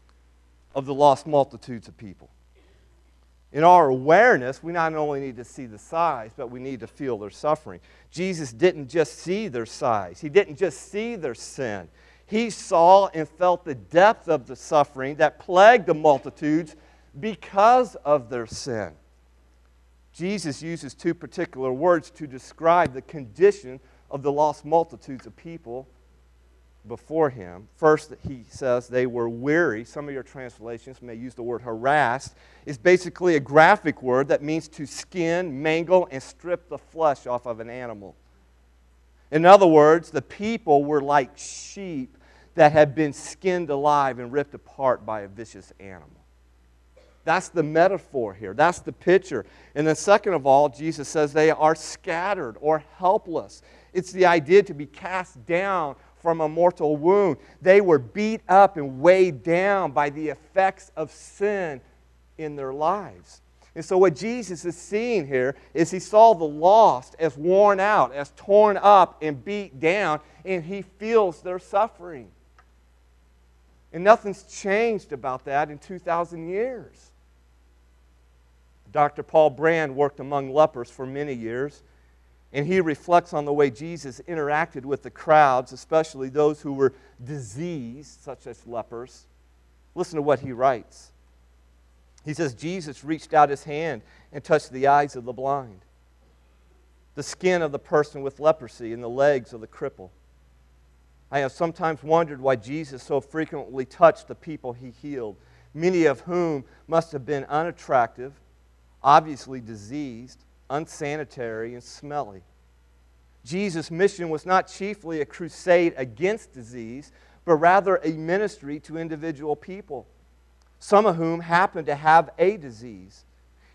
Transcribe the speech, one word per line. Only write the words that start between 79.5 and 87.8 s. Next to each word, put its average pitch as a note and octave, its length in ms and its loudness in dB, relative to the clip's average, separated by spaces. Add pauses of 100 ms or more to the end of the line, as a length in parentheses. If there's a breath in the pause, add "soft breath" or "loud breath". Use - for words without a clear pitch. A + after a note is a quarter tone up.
Brand D3+ 440 0
worked C#3 260 -2
among C3+ 320 -6
lepers C#3+ 380 0
for C3 160 -14
many C#3+ 260 -8
years, A#2+ 520 -8 (680)
and C#3+ 140 -4
he F#3 140 0
reflects E3+ 520 0
on D3+ 120 -4
the C#3+ 80 -4
way C#3+ 180 2
Jesus C#3 560 -14
interacted D3+ 580 -4
with C3+ 200 -6
the B2 60 -14
crowds, C#3 640 4
especially C3+ 560 -4
those D3 320 0
who D3 120 -8
were C3+ 200 2 (320 soft breath)
diseased, C3+ 960 -12